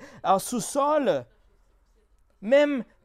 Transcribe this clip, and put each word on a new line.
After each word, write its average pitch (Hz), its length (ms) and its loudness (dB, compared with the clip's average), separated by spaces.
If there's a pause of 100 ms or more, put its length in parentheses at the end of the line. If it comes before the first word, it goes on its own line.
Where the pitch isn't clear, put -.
(240)
au 190 140 2
sous-sol, 254 880 -2 (1120)
même 277 420 2 (220)